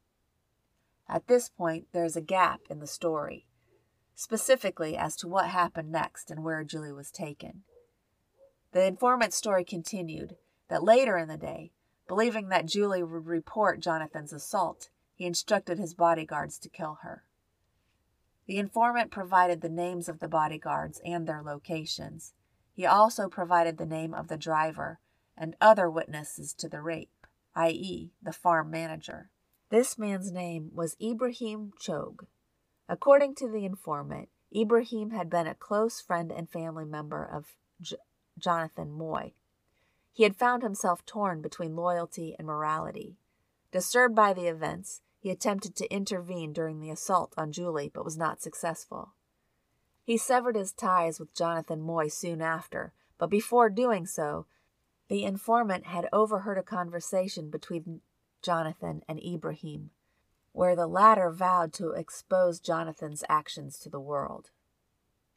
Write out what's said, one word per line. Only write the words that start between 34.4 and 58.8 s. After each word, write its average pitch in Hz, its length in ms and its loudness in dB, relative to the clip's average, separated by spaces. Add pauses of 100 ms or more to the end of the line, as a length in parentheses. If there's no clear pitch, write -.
Ibrahim 226 580 2
had 175 180 -4
been 170 160 2
a - 80 -4
close 220 460 0
friend 170 320 -2
and 165 180 -10
family 160 340 -8
member 151 400 -8
of - 320 -10 (240)
J-, - 160 -10 (400)
Jonathan 165 540 -2
Moy. 156 420 -6 (800)
He 220 120 4
had 202 120 4
found 247 260 2
himself 196 440 -2
torn 190 340 -2
between 160 360 -6
loyalty 170 600 -2
and 156 100 -12
morality. 156 720 -4 (540)
Disturbed 233 460 4
by 208 180 6
the 175 140 -2
events, 160 520 -6 (200)
he 196 100 -4
attempted 196 460 -2
to 190 140 -6
intervene 180 600 -4
during 156 280 -4
the 156 100 -10
assault 175 480 0
on 156 140 -2
Julie, 156 420 -4
but - 100 -6
was 160 140 -8
not 160 240 -2
successful. - 720 -8 (880)
He 233 160 2
severed 247 380 2
his 190 160 -4
ties 175 480 2
with 156 140 -16
Jonathan 165 460 -2
Moy 160 280 0
soon 160 340 -6
after, 160 500 -4 (260)
but 165 120 0
before 220 400 6
doing 208 340 2
so, 160 420 -4 (640)
the 202 160 -2
informant 196 640 0
had 175 260 -4
overheard 208 440 2
a 185 60 -2
conversation 175 880 -4
between 160 500 -8 (420)
Jonathan 165 640 -2